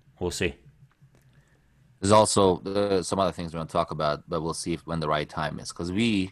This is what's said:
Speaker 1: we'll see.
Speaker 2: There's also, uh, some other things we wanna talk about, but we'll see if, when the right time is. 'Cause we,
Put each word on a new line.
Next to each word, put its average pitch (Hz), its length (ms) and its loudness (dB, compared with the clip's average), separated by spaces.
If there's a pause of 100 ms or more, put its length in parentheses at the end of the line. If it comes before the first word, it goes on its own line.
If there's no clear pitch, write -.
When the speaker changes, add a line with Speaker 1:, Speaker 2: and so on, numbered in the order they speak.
(200)
Speaker 1:
we'll 90 100 -4
see. 87 240 -2 (1400)
Speaker 2:
There's 98 140 2
also, 101 460 6
uh, 98 440 0
some 95 160 -2
other 92 140 2
things 85 200 -8
we 82 60 -8
wanna 80 100 -8
talk 85 220 -2
about, 76 380 -2
but 82 140 -2
we'll 80 120 -4
see 85 200 -4
if, - 120 -8
when 82 140 -4
the 76 80 -2
right 76 200 -2
time 76 300 -6
is. - 140 -12
'Cause 87 180 -6
we, 101 420 0